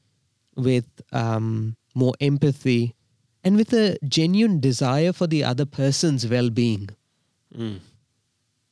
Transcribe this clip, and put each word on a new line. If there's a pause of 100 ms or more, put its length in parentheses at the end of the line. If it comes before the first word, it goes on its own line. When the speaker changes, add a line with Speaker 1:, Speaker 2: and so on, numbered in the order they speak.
(560)
Speaker 1:
with, (260)
um, (180)
more
empathy, (480)
and
with
a (100)
genuine
desire
for
the
other
person's
well-being, (680)
Speaker 2:
Mm. (920)